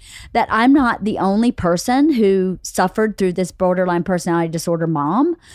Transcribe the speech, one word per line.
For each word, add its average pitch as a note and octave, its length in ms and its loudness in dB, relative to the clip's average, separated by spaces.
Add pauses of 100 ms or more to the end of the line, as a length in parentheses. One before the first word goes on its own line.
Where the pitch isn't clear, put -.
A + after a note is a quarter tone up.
(340)
that A#3 180 0
I'm A#3 200 4
not C4 320 2
the G#3 140 -2
only G#3 340 2
person B3 600 0
who F#3+ 480 2
suffered G#3 560 -2
through F#3 160 0
this F3+ 180 -4
borderline F3+ 520 0
personality E3+ 460 -2
disorder E3 360 -4
mom. E3 500 0 (200)